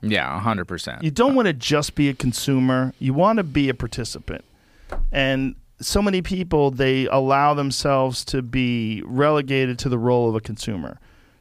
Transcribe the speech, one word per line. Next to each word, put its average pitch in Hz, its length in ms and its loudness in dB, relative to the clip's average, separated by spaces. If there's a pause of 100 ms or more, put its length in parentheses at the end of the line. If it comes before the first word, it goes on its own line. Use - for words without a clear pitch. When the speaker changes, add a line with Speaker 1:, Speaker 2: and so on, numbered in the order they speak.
Speaker 1:
Yeah, 78 340 -2
a 85 40 -4
hundred 101 280 -2
percent. 78 380 -8
Speaker 2:
You 156 60 -2
don't 247 240 2
wanna 226 180 4
just 147 420 -2
be 143 140 4
a 139 60 -2
consumer. 131 840 0
You 131 140 0
wanna 196 300 4
be 143 260 0
a 135 60 0
participant. - 680 -8 (680)
And 135 420 0 (260)
so - 200 0
many 190 220 2
people, 165 480 0
they 131 380 2
allow 139 440 4
themselves 135 720 0
to 139 140 -2
be 120 640 -2
relegated 135 760 2
to 139 100 -2
the 123 80 0
role 120 320 2
of 110 40 0
a 110 60 -2
consumer, 107 580 -8 (420)